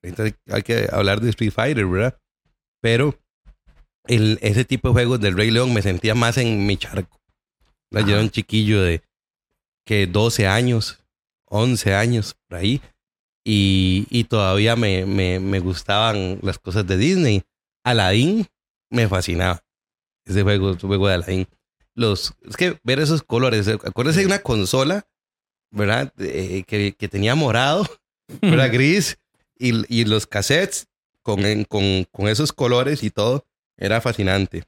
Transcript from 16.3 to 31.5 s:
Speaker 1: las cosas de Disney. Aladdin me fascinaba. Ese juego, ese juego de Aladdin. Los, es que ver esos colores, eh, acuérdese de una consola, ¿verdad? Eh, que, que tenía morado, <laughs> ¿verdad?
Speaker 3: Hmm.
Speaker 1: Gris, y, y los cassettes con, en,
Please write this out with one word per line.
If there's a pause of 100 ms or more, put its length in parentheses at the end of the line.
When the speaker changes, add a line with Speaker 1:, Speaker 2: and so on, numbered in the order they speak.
Speaker 1:
las
cosas
de
Disney. (420)
Aladdin (440)
me
fascinaba. (640)
Ese
juego,
ese
juego
de
Aladdin. (480)
Los, (120)
es
que
ver
esos
colores,
eh,
acuérdese
de
una
consola, (640)
¿verdad?
Eh,
que,
que
tenía
morado, (420)
<laughs>
¿verdad?
Speaker 3:
Hmm.
Speaker 1:
Gris, (400)
y,
y
los
cassettes (360)
con,
en,